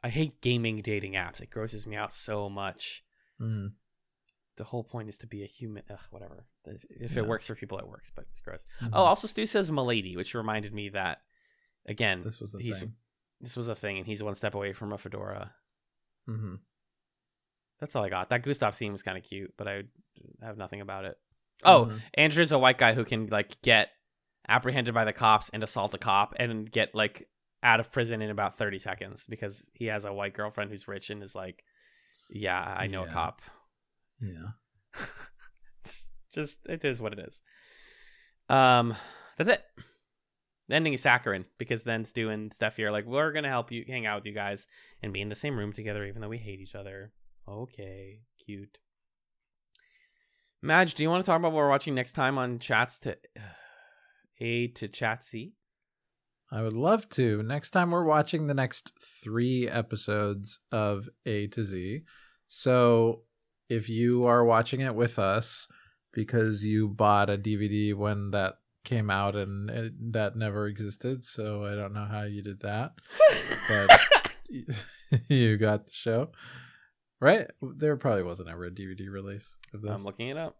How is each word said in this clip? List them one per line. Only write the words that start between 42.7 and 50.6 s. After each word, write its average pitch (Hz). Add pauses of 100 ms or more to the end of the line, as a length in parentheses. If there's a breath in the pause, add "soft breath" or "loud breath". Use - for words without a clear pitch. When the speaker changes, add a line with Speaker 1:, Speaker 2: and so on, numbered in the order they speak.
Speaker 1:
are 104
like, 104
"We're 143
gonna 147
help 123
you 117
hang 120
out 104
with 104
you 104
guys 101 (340 soft breath)
and 104
be 95
in 104
the 104
same 139
room 104
together, 104
even 104
though 104
we 117
hate 101
each 95
other." 98 (360)
Okay, 98 (260)
cute. 101 (1800)